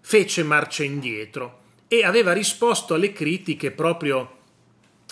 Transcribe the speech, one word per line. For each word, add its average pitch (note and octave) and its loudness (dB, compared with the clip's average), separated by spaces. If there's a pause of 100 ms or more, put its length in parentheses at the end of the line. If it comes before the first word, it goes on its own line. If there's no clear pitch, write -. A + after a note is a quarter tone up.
fece - 2
marcia D3+ 0
indietro B2 -10 (240)
e A#3 4
aveva F#3+ 4
risposto G#3+ 0
alle G3 0
critiche D#3 -4
proprio D3+ -2 (720)